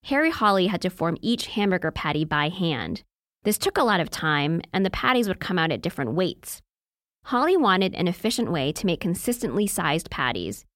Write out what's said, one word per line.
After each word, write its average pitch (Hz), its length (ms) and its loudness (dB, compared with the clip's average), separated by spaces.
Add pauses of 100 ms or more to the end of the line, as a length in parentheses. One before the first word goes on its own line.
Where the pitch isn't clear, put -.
Harry 302 260 2
Holley 196 380 2
had 185 140 0
to 185 60 0
form 165 320 -2
each 233 280 -2
hamburger 185 420 0
patty 151 340 -2
by 151 240 0
hand. 156 540 -4 (400)
This 214 160 0
took - 180 -2
a 349 60 4
lot 214 160 4
of 165 100 0
time, 151 540 0 (100)
and 190 140 2
the 180 40 0
patties 247 360 2
would 185 140 -2
come 180 180 -2
out 165 140 2
at 110 100 -4
different 131 300 -4
weights. - 500 -4 (640)
Holly 302 320 2
wanted 190 400 4
an 180 100 0
efficient 220 460 0
way 143 180 2
to - 160 -4
make 175 140 0
consistently 208 680 -2
sized 160 440 -2
patties. 107 540 -4 (120)